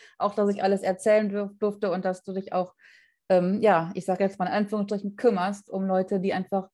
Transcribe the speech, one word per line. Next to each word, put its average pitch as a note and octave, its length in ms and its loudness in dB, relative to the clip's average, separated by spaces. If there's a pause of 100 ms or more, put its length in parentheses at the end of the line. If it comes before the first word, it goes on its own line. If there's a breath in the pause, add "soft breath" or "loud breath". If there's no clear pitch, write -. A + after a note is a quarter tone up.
(180 loud breath)
auch G3+ 160 0
dass G3+ 140 2
ich G3+ 140 -2
alles G3 200 2
erzählen G#3+ 460 2
dürf-, G3+ 300 -6
durfte G#3 320 -2
und F3+ 140 -2
dass F#3 180 -4
du G3 100 -12
dich F#3+ 200 -6
auch, F3+ 220 -2 (540 soft breath)
ähm, F#3 340 4
ja, F3 320 4
ich F3 100 -8
sag F#3 160 -2
jetzt G3 180 0
mal F3+ 80 -2
in - 60 -4
Anführungsstrichen, G3+ 640 -2
kümmerst G3+ 540 0
um F#3+ 160 -4
Leute, F#3+ 340 0
die G3 120 -2
einfach F#3+ 420 -4